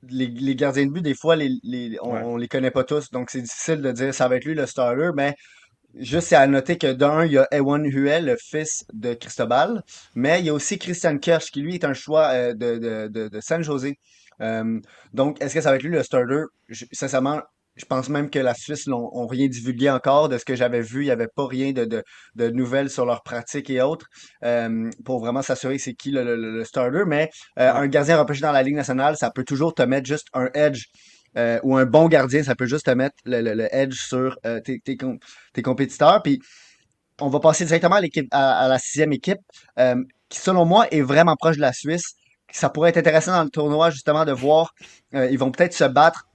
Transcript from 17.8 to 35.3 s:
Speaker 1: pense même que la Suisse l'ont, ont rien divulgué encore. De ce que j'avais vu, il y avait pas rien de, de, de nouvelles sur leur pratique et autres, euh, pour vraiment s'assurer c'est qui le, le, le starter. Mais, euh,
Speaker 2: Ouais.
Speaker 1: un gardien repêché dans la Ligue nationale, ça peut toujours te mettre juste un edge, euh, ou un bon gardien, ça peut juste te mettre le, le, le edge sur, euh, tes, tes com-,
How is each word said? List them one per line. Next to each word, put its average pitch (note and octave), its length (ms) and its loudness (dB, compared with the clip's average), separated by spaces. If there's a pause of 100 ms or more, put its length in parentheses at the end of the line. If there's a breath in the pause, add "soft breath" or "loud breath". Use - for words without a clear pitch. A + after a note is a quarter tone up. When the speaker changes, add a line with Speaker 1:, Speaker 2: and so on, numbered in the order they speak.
Speaker 1:
pense C3 240 -4
même D3 200 -2
que C#3+ 100 -2
la B2+ 140 0
Suisse D3 320 -10
l'ont, A#2+ 280 -6
ont A#2+ 140 -6
rien C3 200 -2
divulgué B2 420 -2
encore. C#3 400 2
De B2+ 80 -2
ce - 80 -8
que C3 100 -4
j'avais A#2+ 260 0
vu, A#2+ 220 -6
il C#3+ 40 -2
y C3+ 40 0
avait A#2 160 -2
pas C#3 200 -6
rien C3 240 -4
de, B2+ 140 -2
de, A2 180 -6 (320 loud breath)
de A#2 140 0
nouvelles C3 400 -2
sur B2+ 160 -2
leur A#2+ 180 -2
pratique C#3 460 -10
et B2+ 120 0
autres, D3+ 260 -2 (360 loud breath)
euh, A2+ 460 -2 (160)
pour C3 140 -4
vraiment A#2+ 220 -4
s'assurer C3+ 360 -4
c'est C3 160 -10
qui - 180 -10
le, C3 120 -2
le, A#2+ 120 -2
le A2+ 280 -6
starter. B2+ 440 -2
Mais, D#3 220 0 (300 loud breath)
euh, B2+ 120 6
Speaker 2:
Ouais. - 80 2
Speaker 1:
un C#3+ 80 0
gardien D3 320 4
repêché C#3+ 220 0
dans D#3 100 0
la C#3 100 4
Ligue C#3 140 0
nationale, C3+ 400 0
ça B2 160 -2
peut B2+ 120 -8
toujours C#3+ 300 -2
te C3+ 100 2
mettre C3 240 0
juste D3 260 -6
un B2+ 200 -2
edge, D3 320 0 (520 soft breath)
euh, A#2 260 0
ou C3 140 4
un C3 80 6
bon D3+ 220 6
gardien, C#3+ 360 4
ça B2+ 120 -2
peut C3 100 -4
juste C#3 220 -2
te C3 40 4
mettre B2+ 240 0 (100)
le, A#2+ 160 -2
le, A2+ 120 -2
le A2 200 -2
edge C3+ 240 -2
sur, B2+ 480 -4
euh, A2+ 140 -6
tes, A#2 200 -8
tes C3 180 -8
com-, B2+ 220 -8 (340 loud breath)